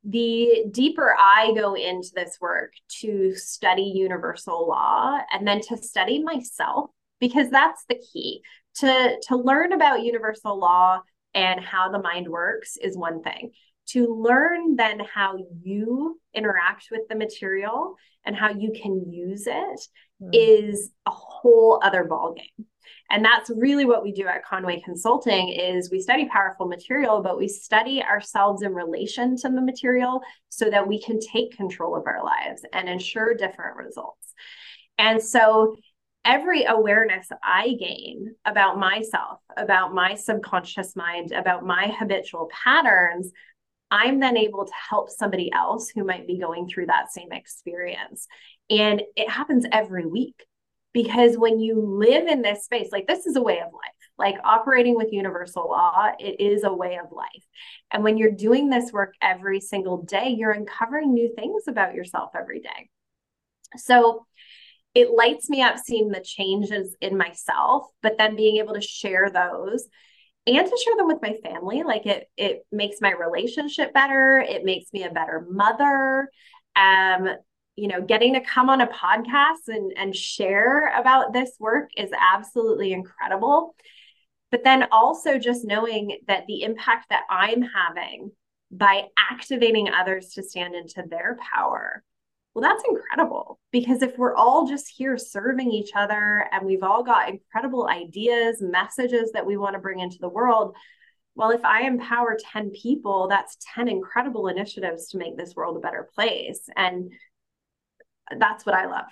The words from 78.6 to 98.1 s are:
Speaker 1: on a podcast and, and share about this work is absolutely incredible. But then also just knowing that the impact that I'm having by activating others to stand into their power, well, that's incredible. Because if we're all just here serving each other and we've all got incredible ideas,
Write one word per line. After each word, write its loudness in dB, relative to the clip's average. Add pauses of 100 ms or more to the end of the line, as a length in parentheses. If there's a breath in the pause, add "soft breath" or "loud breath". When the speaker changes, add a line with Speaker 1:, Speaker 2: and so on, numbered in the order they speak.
Speaker 1:
on 4
a 4
podcast 0
and, -6
and -6
share 0
about 4
this -2
work -2
is -8
absolutely 0
incredible. -2 (800 soft breath)
But -2
then 6
also 4
just -2
knowing -4
that 0
the -8
impact -2
that 0
I'm 0
having -4 (400)
by 2 (120)
activating 0
others -2
to -12
stand -10
into -12
their -6 (160)
power, -4 (500)
well, -4
that's 2
incredible. -2 (140)
Because 2
if -2
we're 0
all 6
just -8
here -4
serving -4
each -4
other 0
and -2
we've 0
all 2
got 2
incredible -4
ideas, -2